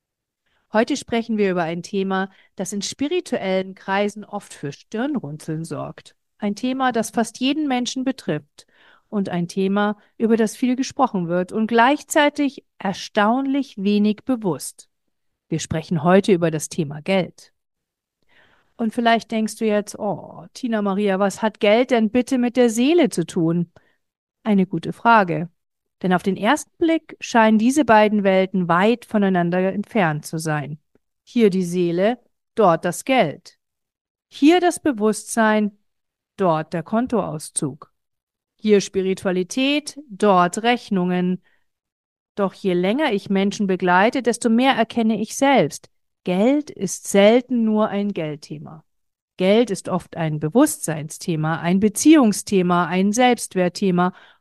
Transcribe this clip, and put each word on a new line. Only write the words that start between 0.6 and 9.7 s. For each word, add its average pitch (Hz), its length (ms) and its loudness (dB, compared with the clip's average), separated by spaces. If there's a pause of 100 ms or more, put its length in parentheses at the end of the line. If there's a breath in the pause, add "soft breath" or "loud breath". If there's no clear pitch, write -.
Heute 233 240 2
sprechen 226 440 -4
wir 202 100 2
über 180 140 0
ein 170 180 -6
Thema, 190 480 -4 (260 soft breath)
das 185 160 -8
in 202 120 -6
spirituellen 196 920 -4
Kreisen 202 500 -4
oft - 300 -14
für 143 180 -10
Stirnrunzeln 165 920 -8
sorgt. 143 500 -14 (220)
Ein 208 180 -4
Thema, 254 360 -4
das 226 180 -4
fast - 300 -6
jeden 285 280 -2
Menschen 254 360 -4
betrifft - 640 -6 (400 soft breath)
und 196 220 -4
ein 175 180 -4
Thema, 202 500 -2 (220 soft breath)